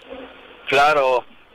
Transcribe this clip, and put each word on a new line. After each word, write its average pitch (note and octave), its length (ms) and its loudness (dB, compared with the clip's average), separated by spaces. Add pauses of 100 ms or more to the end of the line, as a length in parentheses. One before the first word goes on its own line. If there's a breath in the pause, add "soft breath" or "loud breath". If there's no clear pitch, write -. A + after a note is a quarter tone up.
(680)
Claro, C#3 580 2 (300)